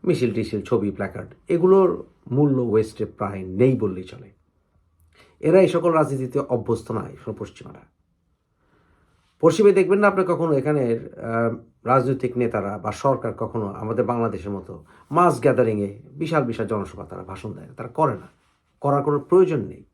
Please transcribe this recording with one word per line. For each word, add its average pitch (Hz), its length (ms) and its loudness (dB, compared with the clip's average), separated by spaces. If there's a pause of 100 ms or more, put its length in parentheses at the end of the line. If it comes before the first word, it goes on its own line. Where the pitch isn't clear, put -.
মিছিল 123 300 0
টিছিল, 104 280 -4
ছবি, 101 300 0
প্ল্যাকার্ড, 98 380 -10 (180)
এগুলোর 185 560 4 (280)
মূল্য 135 300 2
ওয়েস্টে 110 440 0
প্রায় 98 380 -8
নেই 110 340 4
বললেই 92 260 -4
চলে। - 280 -18 (1080)
এরা 175 220 6
এই 180 60 6
সকল 170 240 2
রাজনীতিতে 139 480 0
অভ্যস্ত 117 520 -4
নয়, 110 180 -6
এই - 80 -18
সকল 110 200 -10
পশ্চিমারা। - 420 -16 (1600)
পশ্চিমে 202 320 6
দেখবেন 190 280 4
না 208 80 4
আপনি 190 180 2
কখনো 165 280 0
এখানের, 135 680 -2
আহ, 113 360 -2 (280)
রাজনৈতিক 127 540 0
নেতারা 107 400 -2
বা 101 140 -6
সরকার 120 420 -2
কখনো 110 320 -6
আমাদের 110 400 -4
বাংলাদেশের 110 460 -4
মতো 95 340 -12 (260)
মাস 156 300 2
গ্যাদারিংয়ে 110 600 0 (100)
বিশাল 151 320 -2
বিশাল 113 240 -6
জনসভা 104 380 -8
তারা 92 180 -14
ভাষণ 95 300 -12
দেয় 76 140 -16
না, - 60 -20
তারা 120 160 -14
করে 147 240 0
না, 87 140 -12 (540)
করার 143 220 0
কোনো 147 160 0
প্রয়োজন 165 420 4
নেই। - 320 -12